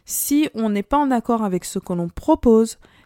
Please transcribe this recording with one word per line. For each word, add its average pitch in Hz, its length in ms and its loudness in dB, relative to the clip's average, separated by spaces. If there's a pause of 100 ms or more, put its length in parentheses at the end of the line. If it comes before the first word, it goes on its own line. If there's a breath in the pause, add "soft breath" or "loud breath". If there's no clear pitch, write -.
si - 480 -2
on 220 160 -2
n'est 202 140 -2
pas 285 160 -2
en 285 120 0
accord 233 320 0
avec 180 220 -2
ce - 140 -8
que 180 160 -8
l'on 170 140 -4
propose, 226 680 2 (280 soft breath)